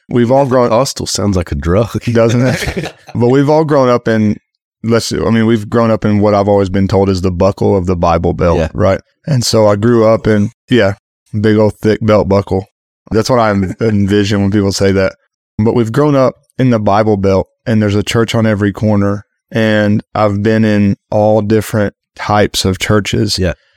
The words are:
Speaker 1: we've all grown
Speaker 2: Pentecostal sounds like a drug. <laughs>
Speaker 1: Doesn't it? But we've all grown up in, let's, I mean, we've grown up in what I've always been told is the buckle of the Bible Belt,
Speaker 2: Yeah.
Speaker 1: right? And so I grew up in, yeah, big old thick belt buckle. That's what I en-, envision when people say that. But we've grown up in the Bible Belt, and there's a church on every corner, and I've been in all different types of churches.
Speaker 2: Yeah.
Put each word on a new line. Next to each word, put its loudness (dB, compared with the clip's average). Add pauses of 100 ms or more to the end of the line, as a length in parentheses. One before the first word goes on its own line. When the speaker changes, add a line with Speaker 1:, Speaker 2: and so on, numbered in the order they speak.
Speaker 1:
we've 0
all 2
grown 0
Speaker 2:
Pentecostal -2
sounds -2
like -4
a -6
drug. 0 (140)
<laughs> -2
Speaker 1:
Doesn't 2
it? -4 (200)
But 0
we've 2
all 2
grown 2
up 0
in, 0 (460)
let's, 0
I -2
mean, 2
we've 0
grown 0
up -2
in 0
what 2
I've 2
always 2
been 0
told 2
is -2
the -2
buckle 0
of -2
the -2
Bible 0
Belt, 0
Speaker 2:
Yeah. -2
Speaker 1:
right? -2 (240)
And 0
so 2
I 2
grew 2
up 0
in, 0 (200)
yeah, 2 (460)
big 2
old 0
thick 0
belt 2
buckle. -2 (460)
That's 0
what 2
I 2
en-, -2
envision 0
when 0
people 0
say 0
that. 0 (480)
But 0
we've 0
grown 2
up 2 (240)
in 2
the 2
Bible 2
Belt, 0 (180)
and 0
there's 0
a 0
church -2
on 0
every 0
corner, -2 (280)
and 0 (140)
I've 0
been 2
in 0 (160)
all 2
different -2 (220)
types -2
of -2
churches. -2
Speaker 2:
Yeah. -2 (240)